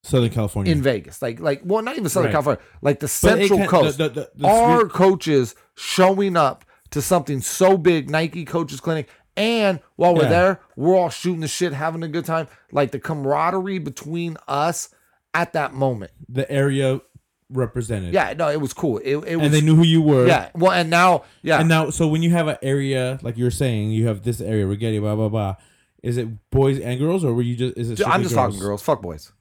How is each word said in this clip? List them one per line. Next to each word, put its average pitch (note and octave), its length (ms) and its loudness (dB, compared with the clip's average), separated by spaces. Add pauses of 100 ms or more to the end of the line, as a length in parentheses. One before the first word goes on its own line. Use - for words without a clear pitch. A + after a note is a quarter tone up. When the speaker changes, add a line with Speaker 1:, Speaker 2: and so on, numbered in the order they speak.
Speaker 1:
Southern A#2+ 260 0
California. G2+ 420 -2
Speaker 2:
in C#3+ 80 2
Vegas. B2+ 400 -4
Like, A#2+ 200 -8
like, C#3+ 240 -2
well, G#3 180 -2
not C4 160 -8
even F#3+ 100 -4
Southern E3+ 200 0
Speaker 1:
Right. - 40 -2
Speaker 2:
California, C#3+ 300 0 (180)
like, C#3+ 200 0
the D3+ 60 -8 (160)
Speaker 1:
But G#3+ 160 4
it G3 100 2
Speaker 2:
Central G3 100 4
Speaker 1:
can-, G3 100 2
Speaker 2:
Coast. D#3+ 300 2
Speaker 1:
the, D#3 100 0
the, C3+ 260 -8
the C#3+ 120 -2
Speaker 2:
Our A#3 360 6
Speaker 1:
sweet F#3+ 100 -2
Speaker 2:
coaches D#3+ 640 2 (200)
showing F#3+ 640 2
up C#3+ 260 0 (320)
to C#3+ 60 -2
something D3 380 -2
so F#3+ 380 2
big, D#3 320 2
Nike D#3+ 340 -4
Coaches C#3+ 360 -6
Clinic. D#3+ 280 -6 (280)
And G#3 440 0 (160)
while F3 180 4
we're D#3 100 4
Speaker 1:
Yeah. B2 60 2
Speaker 2:
there, F3+ 300 2 (160)
we're E3+ 200 2
all F3 140 2
shooting F3 300 -4
the D3+ 80 -6
shit, F3 240 -4
having D#3+ 300 -6
a E3 60 -8
good D#3 160 -6
time. E3 240 -4 (240)
Like, C#3+ 180 0
the C3+ 80 -8
camaraderie D#3+ 800 -2
between D#3+ 580 -8 (120)
us D3+ 400 -2 (460)
at E3+ 180 -2
that C#3 220 -4
moment. B2+ 360 -4 (180)
Speaker 1:
The C3 220 -6
area C#3 500 0 (500)
represented. A2+ 640 -4
Speaker 2:
Yeah, D3 220 0
no, D#3+ 120 -2
it D3+ 120 -2
was C3+ 120 -4
cool. B2 260 -2
It, C3+ 200 -2
it E3 180 -6
was D3+ 100 0
Speaker 1:
And D3+ 80 4
they D3+ 60 4
knew D#3 160 6
who E3 80 8
you D#3+ 180 4
were. C#3 240 4
Speaker 2:
Yeah. C#3 280 2
Well, F3+ 180 4
and F3 180 0
now, F#3 340 4 (180)
yeah. D3+ 180 2
Speaker 1:
And E3 80 2
now, D#3+ 220 2
so D#3+ 180 0
when D#3+ 140 0
you E3+ 80 2
have E3+ 180 2
an - 140 -4
area, C3+ 600 -2
like A2+ 140 -6
you A#2+ 80 -2
were B2 60 2
saying, A2 400 -2
you A2 180 0
have G2+ 140 -4
this A#2 180 -4
area, G#2 260 0
Rigetti, G#2+ 340 -2
blah, G#2 140 -2
blah, G#2+ 140 0
blah. G#2 280 -2 (460)
Is A#2+ 140 -4
it A#2 120 -4 (220)
boys C3+ 300 2
and B2 180 -6
girls, E3+ 260 0
or A#2+ 100 0
were B2 80 0
you A#2+ 140 -2
just, B2+ 200 -4
is A#2 140 -4
it A2 80 -6
Speaker 2:
Dude, - 80 0
I'm E3 60 0
Speaker 1:
strictly F#3+ 120 0
Speaker 2:
just C#3+ 100 -2
Speaker 1:
girls? B2+ 200 2
Speaker 2:
talking F#2+ 60 -10
girls. G2+ 220 -4
Fuck C3 200 0
boys. E2+ 380 -14